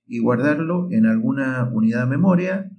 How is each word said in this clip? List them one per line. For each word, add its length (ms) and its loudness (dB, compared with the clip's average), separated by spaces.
y 140 -6
guardarlo 720 0
en 140 4
alguna 680 0
unidad 300 0
de 60 0
memoria 680 0